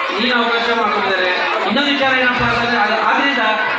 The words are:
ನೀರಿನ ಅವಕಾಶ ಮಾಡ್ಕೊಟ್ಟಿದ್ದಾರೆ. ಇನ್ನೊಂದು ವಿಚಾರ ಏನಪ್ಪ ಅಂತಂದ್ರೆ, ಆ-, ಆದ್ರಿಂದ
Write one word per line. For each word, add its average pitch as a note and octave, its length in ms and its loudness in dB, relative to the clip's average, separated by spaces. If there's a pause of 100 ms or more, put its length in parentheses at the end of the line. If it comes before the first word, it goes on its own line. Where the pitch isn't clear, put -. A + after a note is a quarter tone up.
(140)
ನೀರಿನ A#3+ 240 0
ಅವಕಾಶ A#3 400 0
ಮಾಡ್ಕೊಟ್ಟಿದ್ದಾರೆ. F#3+ 520 0 (380)
ಇನ್ನೊಂದು C#4 240 0
ವಿಚಾರ C4 280 2
ಏನಪ್ಪ B3 240 2
ಅಂತಂದ್ರೆ, A#3 340 0
ಆ-, G#3+ 320 0
ಆದ್ರಿಂದ C#4 300 0 (400)